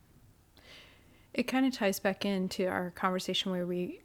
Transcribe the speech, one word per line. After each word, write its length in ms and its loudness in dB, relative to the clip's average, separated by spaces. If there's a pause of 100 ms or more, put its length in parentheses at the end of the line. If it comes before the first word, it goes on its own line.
(1300)
It 140 0
kinda 240 4
ties 300 0
back 260 0
into 400 0
our 240 0
conversation 600 0
where 160 -2
we 380 -4